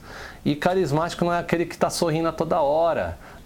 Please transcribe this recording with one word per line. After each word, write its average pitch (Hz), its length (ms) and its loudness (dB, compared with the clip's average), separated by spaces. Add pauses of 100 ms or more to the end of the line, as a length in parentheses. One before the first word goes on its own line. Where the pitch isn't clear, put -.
(460)
E 147 100 2
carismático 170 720 0
não 175 80 2
é 175 60 0
aquele 170 260 0
que 170 120 -8
tá 170 120 2
sorrindo 165 380 0
a 160 40 0
toda 165 300 0
hora. 143 560 2 (280)